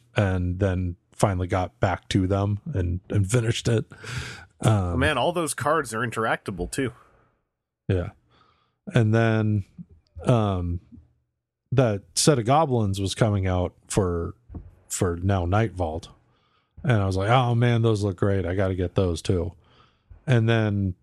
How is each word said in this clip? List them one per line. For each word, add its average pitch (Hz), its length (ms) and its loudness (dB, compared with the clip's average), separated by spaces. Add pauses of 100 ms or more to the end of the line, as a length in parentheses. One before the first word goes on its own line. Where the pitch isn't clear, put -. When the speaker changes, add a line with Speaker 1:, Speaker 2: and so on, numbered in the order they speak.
(160)
Speaker 1:
and 92 420 0
then 92 380 -2 (160)
finally 92 340 0
got 92 340 -4
back 92 300 -2
to 98 160 2
them 101 340 0 (140)
and, 90 340 -2
and 98 220 0
finished 117 380 -2
it. 113 180 0 (760)
Um, 113 120 4 (220)
Speaker 2:
Oh, - 20 -2
man, 143 200 2
all 143 160 0
those 165 220 -4
cards 143 400 -2
are 110 60 -2
interactable 113 680 -4
too. 127 220 -4 (960)
Speaker 1:
Yeah. 90 220 -2 (840)
And 110 200 4
then, 110 500 2 (600)
um, 95 540 0 (920)
that 117 300 2 (120)
set 147 240 4
of 110 60 -2
goblins 120 560 2
was 98 140 -2
coming 101 320 2
out 90 260 0 (160)
for, 87 460 -2 (540)
for 85 340 -2
now 95 240 2
Night 101 260 0
Vault. 85 360 -6 (800)
And 117 160 4
I 98 40 0
was 95 100 0
like, 98 140 0
"Oh 120 240 4
man, 120 260 2
those 110 240 2
look 98 120 -2
great. 98 280 0
I 92 100 -4
gotta 95 200 0
get 90 200 -4
those 90 280 0
too." 90 300 -2 (720)
And 117 200 2
then 104 560 0